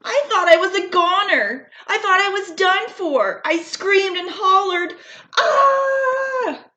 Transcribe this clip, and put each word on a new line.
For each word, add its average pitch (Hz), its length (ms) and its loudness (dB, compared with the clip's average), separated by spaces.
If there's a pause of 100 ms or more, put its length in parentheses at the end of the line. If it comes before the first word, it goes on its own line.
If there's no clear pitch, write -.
I 571 260 -2
thought 370 200 2
I 330 80 8
was 370 180 -2
a 370 140 -2
goner. 349 800 0 (160)
I 415 120 -2
thought 381 220 2
I 392 100 0
was 381 220 -6
done 381 360 0
for. 262 560 -2
I 330 180 -2
screamed 392 540 0
and 359 140 -8
hollered, 370 640 0 (420)
Ah! 539 1300 0 (120)